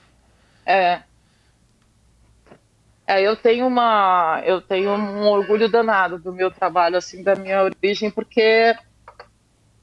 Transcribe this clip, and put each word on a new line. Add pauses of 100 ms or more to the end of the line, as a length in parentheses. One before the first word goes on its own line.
(640)
É. (2000)
É,
eu
tenho
uma,
eu
tenho
um
orgulho
danado
do
meu
trabalho,
assim,
da
minha
origem,
porque (1080)